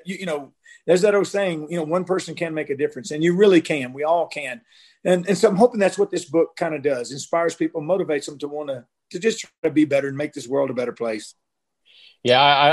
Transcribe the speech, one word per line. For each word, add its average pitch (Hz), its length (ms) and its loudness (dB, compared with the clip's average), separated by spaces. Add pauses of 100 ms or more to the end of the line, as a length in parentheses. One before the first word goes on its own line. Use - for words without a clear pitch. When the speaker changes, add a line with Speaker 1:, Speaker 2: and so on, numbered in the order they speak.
Speaker 1:
you, 180 140 -8
you 190 60 -10
know, 147 280 -8 (320)
there's 175 160 4
that 208 140 4
old 196 120 2
saying, 175 420 -4
you 175 80 -6
know, 165 60 -4
one 170 220 -2
person 175 300 -4
can 165 180 -6
make 151 160 -4
a 139 80 -4
difference, 139 340 -6
and 151 120 -2
you 175 120 2
really 185 260 6
can. 135 320 -4
We 143 100 -8
all 165 240 2
can. 131 340 -10 (420)
And, 180 240 2
and 196 100 0
so 214 120 4
I'm 185 80 2
hoping 233 220 4
that's 190 180 2
what 202 140 0
this 170 120 -4
book 160 320 0
kinda 156 240 -4
does, 123 320 -2
inspires 165 440 -4
people, 160 260 -4
motivates 156 440 -2
them 147 140 -12
to 147 80 -8
wanna, 143 380 -10 (260)
to 180 80 -10
just 208 200 0
try - 100 -16 (140)
to 160 80 -2
be 151 140 4
better 139 220 0
and 135 80 -8
make 147 180 -6
this 120 140 -12
world 135 220 -2
a 127 40 -8
better 120 200 -4
place. 110 420 -8 (880)
Speaker 2:
Yeah, 123 160 6
I, 143 340 6